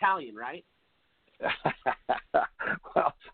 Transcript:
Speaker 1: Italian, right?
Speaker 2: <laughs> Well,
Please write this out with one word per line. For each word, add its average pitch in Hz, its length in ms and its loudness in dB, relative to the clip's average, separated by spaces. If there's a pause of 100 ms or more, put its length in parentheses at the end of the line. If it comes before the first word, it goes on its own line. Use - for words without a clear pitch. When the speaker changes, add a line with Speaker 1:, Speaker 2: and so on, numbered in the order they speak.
Speaker 1:
Italian, 170 360 0
right? 120 280 -10 (760)
Speaker 2:
<laughs> - 40 -2 (1500)
Well, - 180 4 (220)